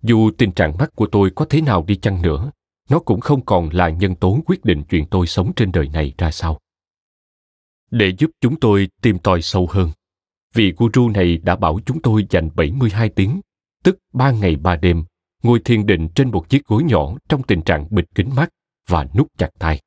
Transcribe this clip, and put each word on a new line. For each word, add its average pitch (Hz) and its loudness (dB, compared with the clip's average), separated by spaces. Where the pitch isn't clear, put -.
Dù 110 2
tình 104 2
trạng 80 0
mắt 139 -4
của 107 -2
tôi 98 2
có 156 -2
thế 160 2
nào 107 0
đi 104 0
chăng 95 -4
nữa, 85 -2
nó 156 2
cũng 104 -2
không 139 -2
còn 87 0
là 90 2
nhân 90 -2
tố 98 0
quyết 190 -2
định 78 0
chuyện 78 0
tôi 90 0
sống - -2
trên 101 0
đời 80 0
này 76 -4
ra 82 -2
sao. 80 -6
Để 104 2
giúp 151 0
chúng 127 0
tôi 98 2
tìm 104 0
tòi 90 0
sâu 90 -2
hơn, 90 0
vị 104 2
guru 120 2
này 90 2
đã 87 -2
bảo 82 -2
chúng 156 -6
tôi 107 2
dành 82 0
bảy 78 -2
mươi 123 0
hai 107 -2
tiếng, 110 -2
tức 185 2
ba 131 2
ngày 101 0
ba 85 0
đêm, 85 0
ngồi 117 4
thiền 110 2
định 82 0
trên 127 2
một 95 -6
chiếc 139 0
gối 113 0
nhỏ 90 0
trong 135 0
tình 87 0
trạng 78 -2
bịt 95 -2
kín 95 0
mắt 156 0
và 78 -2
nút 139 2
chặt - -4
tai. 80 -2